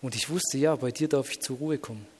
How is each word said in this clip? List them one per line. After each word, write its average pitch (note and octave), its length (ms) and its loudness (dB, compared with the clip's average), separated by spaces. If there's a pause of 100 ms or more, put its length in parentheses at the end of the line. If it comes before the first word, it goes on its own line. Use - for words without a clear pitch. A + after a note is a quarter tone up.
Und A#2+ 80 -4
ich A#2 160 0
wusste, E3+ 260 0
ja, D3+ 200 4
bei B2 160 -2
dir D#3 160 0
darf C#3 240 2
ich - 80 -6
zur C3 160 -4
Ruhe D3+ 220 -2
kommen. G#2+ 280 -10 (140)